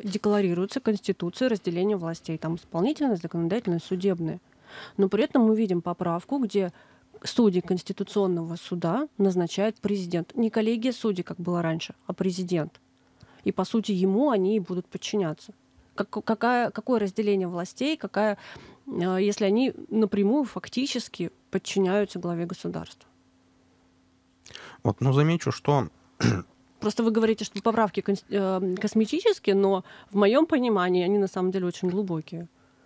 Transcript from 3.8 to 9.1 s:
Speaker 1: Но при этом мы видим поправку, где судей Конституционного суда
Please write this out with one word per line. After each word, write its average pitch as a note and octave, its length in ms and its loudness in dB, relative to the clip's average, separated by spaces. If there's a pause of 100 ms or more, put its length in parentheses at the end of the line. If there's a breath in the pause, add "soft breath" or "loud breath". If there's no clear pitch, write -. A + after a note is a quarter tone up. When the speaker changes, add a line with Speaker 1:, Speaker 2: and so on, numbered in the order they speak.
Speaker 1:
Но F#3+ 120 4
при G3+ 140 2
этом D4 200 4
мы A3 120 6
видим F#3 260 2
поправку, F3 580 -2
где G3 320 0 (520 soft breath)
судей G3 380 4
Конституционного F3+ 960 -2
суда F3+ 500 -2 (100)